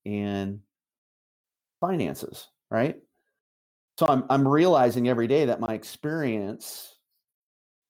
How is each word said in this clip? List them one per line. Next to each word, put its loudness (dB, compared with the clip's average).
and -6
finances, -4
right? -2
So 4
I'm, 2
I'm 4
realizing 4
every 2
day 2
that 0
my -4
experience, -8